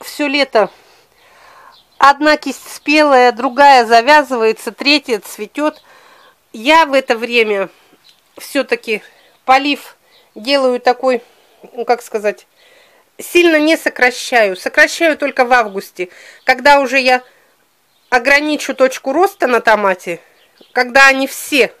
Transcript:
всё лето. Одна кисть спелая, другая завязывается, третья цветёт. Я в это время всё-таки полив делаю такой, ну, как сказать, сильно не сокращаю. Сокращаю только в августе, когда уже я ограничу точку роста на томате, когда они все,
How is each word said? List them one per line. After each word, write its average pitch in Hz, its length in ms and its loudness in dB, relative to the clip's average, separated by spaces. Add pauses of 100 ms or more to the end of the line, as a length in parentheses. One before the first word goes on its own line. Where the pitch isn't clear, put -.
всё - 260 -8
лето. 269 440 -2 (1300)
Одна 285 380 2
кисть - 380 -12
спелая, 285 580 2
другая 247 540 4
завязывается, 233 840 2
третья 269 480 -2
цветёт. 294 600 -8 (720)
Я 302 340 2
в 277 60 -8
это 262 240 -2
время 220 540 -2 (680)
всё-таки 233 640 -6 (420)
полив 269 520 -2 (380)
делаю 254 460 -4
такой, 247 420 -2 (500)
ну, 240 120 -12
как 240 180 -4
сказать, 208 440 -8 (720)
сильно 339 420 2
не 311 160 0
сокращаю. 247 800 -2
Сокращаю 311 600 -2
только 277 280 -2
в 240 80 0
августе, 196 560 -4 (360)
когда 277 360 4
уже 269 180 -2
я 254 240 0 (880)
ограничу 285 640 -2
точку 262 400 -2
роста 370 320 -2
на 233 140 0
томате, 196 600 -2 (520)
когда 254 340 2
они 269 200 0
все, 262 540 -4